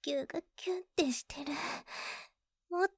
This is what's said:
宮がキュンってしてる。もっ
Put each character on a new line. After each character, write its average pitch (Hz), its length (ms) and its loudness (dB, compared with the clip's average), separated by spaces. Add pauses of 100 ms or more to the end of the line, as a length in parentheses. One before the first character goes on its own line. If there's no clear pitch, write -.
宮 277 200 2
が - 160 -4 (160)
キ - 140 -2
ュ 359 40 4
ン 370 40 -4
っ - 20 -8 (160)
て 294 160 6
し - 120 -2
て 277 200 -8
る。 294 80 -2 (1160)
も 349 160 4
っ 381 120 6